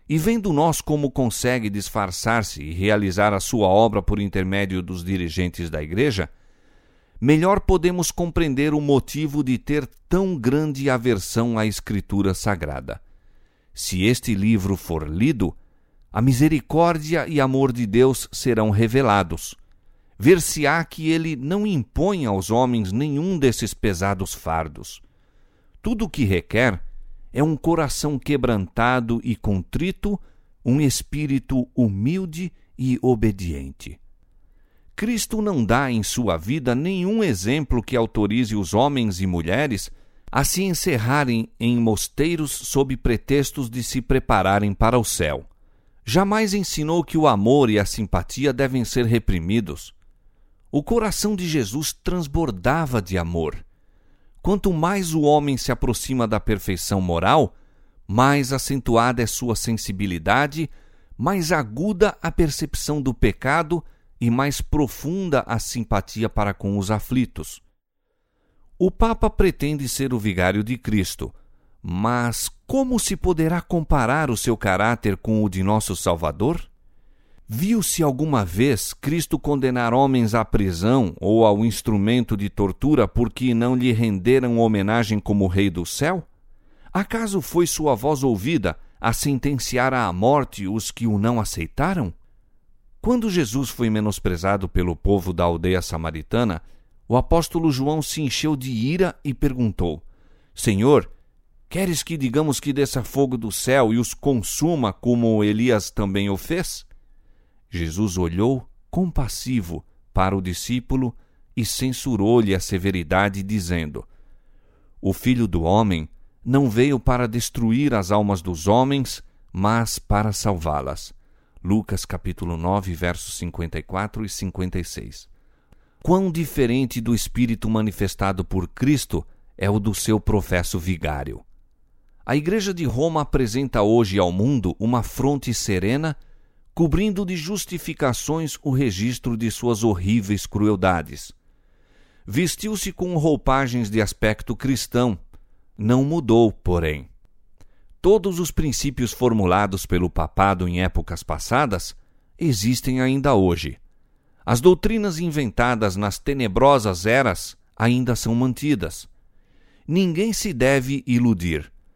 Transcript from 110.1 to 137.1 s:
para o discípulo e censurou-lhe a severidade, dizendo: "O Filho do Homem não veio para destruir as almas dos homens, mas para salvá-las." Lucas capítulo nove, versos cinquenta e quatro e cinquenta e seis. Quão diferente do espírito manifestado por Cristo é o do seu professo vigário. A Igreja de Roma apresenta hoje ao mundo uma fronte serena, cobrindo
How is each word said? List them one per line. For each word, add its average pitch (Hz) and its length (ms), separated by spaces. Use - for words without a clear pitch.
para 95 240
o 98 40
discípulo 120 720
e 113 80
censurou-lhe 117 880
a 92 60
severidade, 95 840
dizendo: 87 640
"O 95 100
Filho 120 360
do 82 160
Homem 90 440
não 135 240
veio 123 300
para 123 280
destruir 120 640
as 98 180
almas 101 300
dos 85 260
homens, 131 540
mas 113 480
para 107 320
salvá-las." 78 800
Lucas 98 420
capítulo 87 520
nove, 92 360
versos 87 440
cinquenta 82 420
e 76 40
quatro 104 400
e 101 60
cinquenta 92 480
e 87 60
seis. - 440
Quão 185 260
diferente 135 680
do 117 160
espírito 113 540
manifestado 98 760
por 90 240
Cristo 127 580
é 95 120
o 107 100
do 101 160
seu 110 240
professo 95 580
vigário. 76 640
A 123 100
Igreja 190 380
de 170 100
Roma 151 380
apresenta 127 600
hoje 104 380
ao 90 100
mundo 101 480
uma 117 240
fronte 131 520
serena, 113 640
cobrindo 180 520